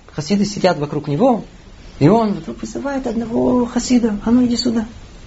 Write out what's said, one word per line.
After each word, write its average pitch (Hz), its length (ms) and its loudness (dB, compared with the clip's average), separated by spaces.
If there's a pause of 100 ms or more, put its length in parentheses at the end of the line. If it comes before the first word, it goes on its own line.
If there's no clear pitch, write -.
(180)
хасиды 202 280 0
сидят 175 340 0
вокруг 147 280 -4
него. 190 360 2 (560)
И 139 80 6
он 214 260 4
вдруг - 280 -12
вызывает 269 440 -6
одного 240 600 0
хасида. 233 600 0
«А 226 60 0
ну 247 140 4
иди 233 120 0
сюда». 226 280 0 (420)